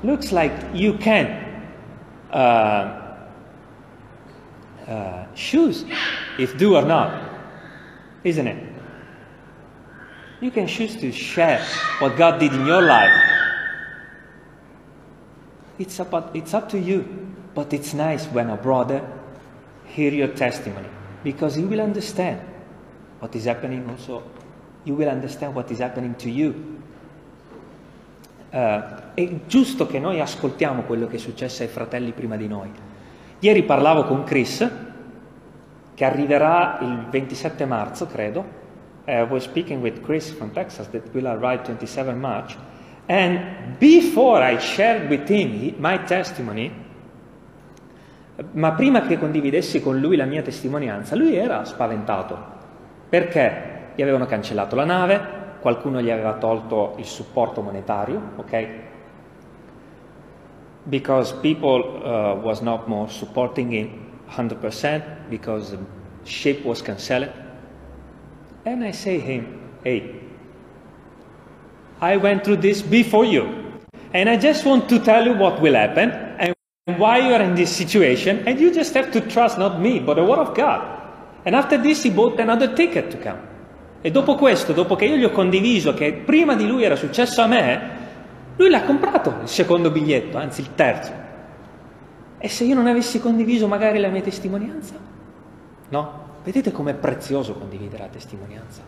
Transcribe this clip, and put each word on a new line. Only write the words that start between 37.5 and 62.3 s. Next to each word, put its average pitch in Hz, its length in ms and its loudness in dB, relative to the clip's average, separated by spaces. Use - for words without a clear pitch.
marzo, 117 420 -4
credo. 110 380 -6
Eh, 123 160 0
I - 20 2
was 127 200 -2
speaking 165 380 -6
with 113 200 -4
Chris - 300 -4
from 107 200 -12
Texas 180 380 -10
that 113 220 -10
will 127 160 -4
arrive 123 360 -2
twenty-seven 120 560 -8
March. 127 360 -6
And 180 720 -2
before 262 640 8
I 123 160 4
shared 202 500 2
with 143 200 0
him 190 240 2
he, 113 240 -4
my 180 260 0
testimony, 131 680 -4
ma 160 220 0
prima 254 280 4
che 165 160 0
condividessi 143 640 0
con 131 180 0
lui 156 160 2
la 143 100 2
mia 147 160 -4
testimonianza, 131 720 -6
lui 311 200 4
era 180 300 -2
spaventato, 107 720 -4
perché 165 840 0
gli 143 60 -2
avevano 135 240 2
cancellato 104 500 -4
la 139 100 2
nave, 185 360 2
Qualcuno 127 340 -2
gli 117 80 0
aveva 110 260 -2
tolto 113 600 -2
il - 80 -12
supporto - 580 -4
monetario, 101 600 -4
okay? 196 300 -4
Because 135 580 0
people, 151 400 2
uh, 107 600 -2